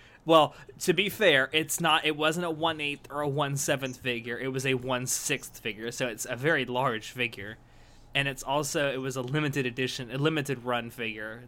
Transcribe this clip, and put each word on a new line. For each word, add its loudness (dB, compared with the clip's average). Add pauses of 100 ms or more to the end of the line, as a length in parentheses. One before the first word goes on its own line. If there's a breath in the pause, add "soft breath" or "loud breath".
(240 soft breath)
Well, 8 (260 loud breath)
to 4
be 2
fair, 6
it's 0
not, 4
it 2
wasn't 0
a -2
one-eighth -2
or -2
a 0
one-seventh 0
figure. -4
It -4
was -2
a 4
one-sixth -2
figure, -6
so -2
it's -8
a -4
very 2
large -2
figure. -6 (560 soft breath)
And 0
it's -4
also, 0
it -4
was -4
a -2
limited 0
edition, -4
a -6
limited 0
run -2
figure -8